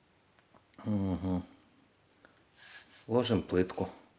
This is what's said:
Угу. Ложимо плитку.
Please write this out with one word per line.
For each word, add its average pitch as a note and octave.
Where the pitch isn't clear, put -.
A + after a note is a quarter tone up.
Угу. F#2
Ложимо A2+
плитку. F2+